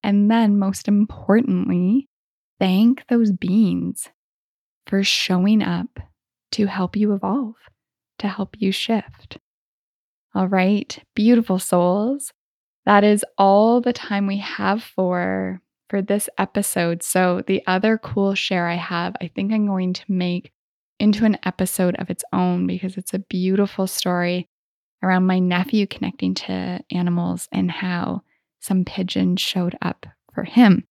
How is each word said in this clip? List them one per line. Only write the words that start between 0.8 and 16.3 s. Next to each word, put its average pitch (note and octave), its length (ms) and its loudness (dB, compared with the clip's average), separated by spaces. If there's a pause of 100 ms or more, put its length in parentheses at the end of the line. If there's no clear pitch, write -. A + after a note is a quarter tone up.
importantly, G3+ 1200 2 (520)
thank G3+ 480 2
those A#3 240 2
beings F3+ 760 0 (800)
for G3 180 0
showing G3 600 2
up F3 360 -4 (520)
to G#3 160 0
help F#3 280 -4
you G#3 180 2
evolve, G#3+ 420 -4 (640)
to G#3 80 -4
help G3 320 -6
you F#3+ 120 0
shift. - 680 -6 (960)
All F#3 120 0
right, G3 560 0 (120)
beautiful A3+ 420 4
souls. G3 760 0 (540)
That G3+ 180 6
is G#3 220 4 (120)
all G#3 440 4
the B3 120 -2
time G3+ 340 -4
we G3 100 -4
have G3+ 460 -4
for, F#3 760 -2 (300)
for G3+ 140 -2
this G3+ 340 -2